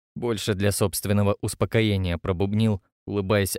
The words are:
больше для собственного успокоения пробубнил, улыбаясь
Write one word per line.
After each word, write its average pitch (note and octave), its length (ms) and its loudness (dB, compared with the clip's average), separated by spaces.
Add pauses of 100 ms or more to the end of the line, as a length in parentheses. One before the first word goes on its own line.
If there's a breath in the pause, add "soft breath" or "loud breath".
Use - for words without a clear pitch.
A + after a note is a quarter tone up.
(140)
больше A2+ 400 -2
для G2 160 2
собственного G2+ 680 0
успокоения G2+ 760 0
пробубнил, G2+ 640 0 (220)
улыбаясь G2 540 0